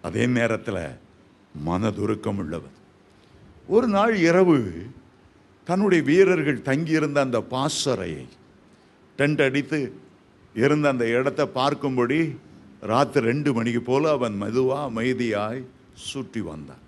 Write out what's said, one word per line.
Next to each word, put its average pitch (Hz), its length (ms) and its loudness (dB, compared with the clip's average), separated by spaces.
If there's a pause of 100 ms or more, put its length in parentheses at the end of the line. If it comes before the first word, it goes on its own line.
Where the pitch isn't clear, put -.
அதே 107 240 -2
நேரத்துல 113 520 -2 (880)
மனதுருக்கம் 101 720 -2
உள்ளவன். 80 380 -10 (920)
ஒரு 233 200 4
நாள் 208 280 2
இரவு 160 720 4 (800)
தன்னுடைய 180 400 2
வீரர்கள் 160 580 4
தங்கியிருந்த 151 580 0
அந்த 123 200 0
பாசறையை 110 880 -4 (920)
டென்ட் 147 240 2
அடித்து 135 500 0 (600)
இருந்த 147 340 2
அந்த 120 200 0
இடத்தை 135 460 0
பார்க்கும்படி 139 840 0 (440)
ராத்திரி 117 460 0
ரெண்டு 143 260 0
மணிக்கு 117 280 0
போல 139 300 0
அவன் 117 320 -2
மெதுவா 127 420 0
அமைதியாய் 117 800 -2 (300)
சுற்றி - 460 -10
வந்தான். 76 480 -12